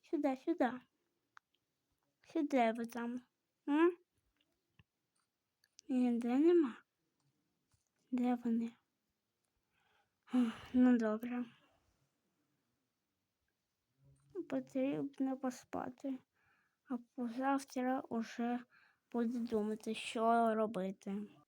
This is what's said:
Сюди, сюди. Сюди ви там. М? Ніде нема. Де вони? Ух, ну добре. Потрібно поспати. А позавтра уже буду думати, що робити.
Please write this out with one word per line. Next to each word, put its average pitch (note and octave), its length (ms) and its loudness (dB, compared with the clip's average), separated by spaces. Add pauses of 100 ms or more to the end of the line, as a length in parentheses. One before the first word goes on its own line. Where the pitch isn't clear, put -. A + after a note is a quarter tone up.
Сюди, C#4+ 360 0
сюди. D4+ 260 0 (1600)
Сюди C4+ 380 2
ви A#3 140 -6
там. A#3+ 360 -8 (460)
М? E4 300 4 (1900)
Ніде B3 480 0
нема. D#4+ 400 4 (1400)
Де B3 320 0
вони? A#3 280 0 (1600)
Ух, A#3+ 180 4 (220)
ну B3 240 8
добре. A#3 480 -2 (3000)
Потрібно C4+ 880 -2
поспати. C4 800 -6 (680)
А B3 80 -4 (180)
позавтра C4 960 -2
уже A#3 500 -4 (520)
буду A#3+ 280 -2
думати, A3 560 -2
що A3+ 600 2
робити. G3+ 720 -4 (200)